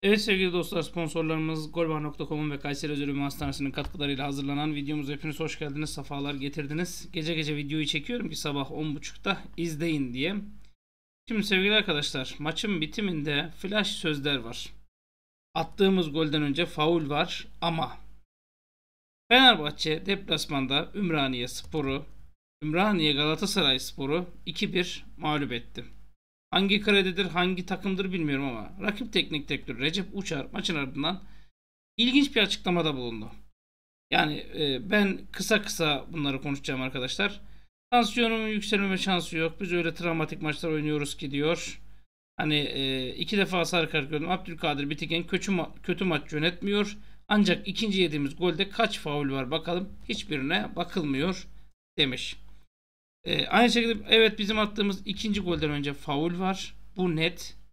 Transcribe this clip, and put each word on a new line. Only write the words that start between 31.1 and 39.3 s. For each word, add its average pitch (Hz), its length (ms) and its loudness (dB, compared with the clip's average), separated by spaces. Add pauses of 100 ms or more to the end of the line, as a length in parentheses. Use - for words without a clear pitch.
ilginç 262 380 6
bir 226 60 6
açıklamada 175 540 2
bulundu. 113 360 -6 (800)
Yani, 156 340 2 (140)
e, 143 320 0
ben 208 280 4 (120)
kısa 208 300 2
kısa 151 520 0
bunları 139 280 -2
konuşacağım 139 400 -4
arkadaşlar. 131 600 -2 (500)
Tansiyonun 226 560 4
yükselmeme 202 500 0
şansı 175 400 0